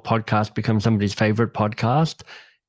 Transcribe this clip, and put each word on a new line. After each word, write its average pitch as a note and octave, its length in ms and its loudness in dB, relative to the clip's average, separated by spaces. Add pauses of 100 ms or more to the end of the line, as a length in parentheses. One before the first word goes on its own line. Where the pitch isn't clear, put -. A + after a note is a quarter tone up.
podcast G#2+ 520 -2
become A2 260 0
somebody's G#2 340 2
favorite G#2+ 400 0
podcast A2+ 680 -2 (460)